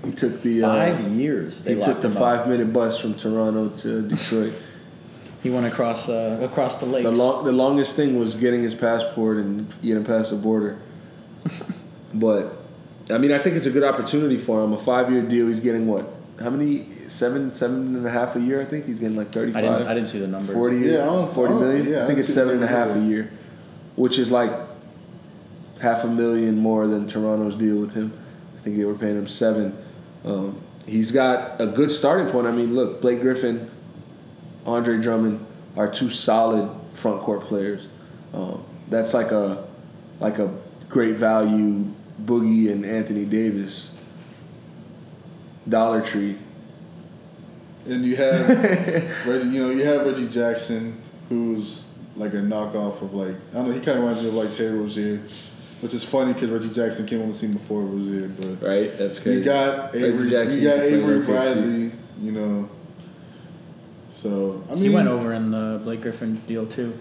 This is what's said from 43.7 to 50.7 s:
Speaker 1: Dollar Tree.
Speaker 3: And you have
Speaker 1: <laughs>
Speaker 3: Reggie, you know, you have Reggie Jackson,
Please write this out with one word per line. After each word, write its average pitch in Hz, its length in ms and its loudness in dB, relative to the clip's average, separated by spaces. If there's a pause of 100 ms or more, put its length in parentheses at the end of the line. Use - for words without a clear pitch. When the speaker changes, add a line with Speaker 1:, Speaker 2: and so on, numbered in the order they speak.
Speaker 1:
Dollar 113 340 4
Tree. 101 340 -2 (1500)
Speaker 3:
And 127 180 -2
you 123 120 2
have 135 320 4
Speaker 1:
<laughs> 170 800 4
Speaker 3:
Reggie, 127 220 0
you 131 140 0
know, 127 80 2
you 135 140 2
have 143 200 4
Reggie 131 240 0
Jackson, 113 720 -2 (300)